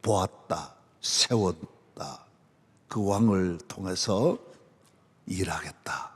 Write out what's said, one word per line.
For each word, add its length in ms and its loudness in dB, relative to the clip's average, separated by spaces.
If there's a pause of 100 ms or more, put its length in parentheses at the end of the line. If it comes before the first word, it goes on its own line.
보았다, 720 -2 (260)
세웠다. 1300 -2 (640)
그 160 -2
왕을 540 4 (100)
통해서 720 0 (880)
일하겠다. 880 -6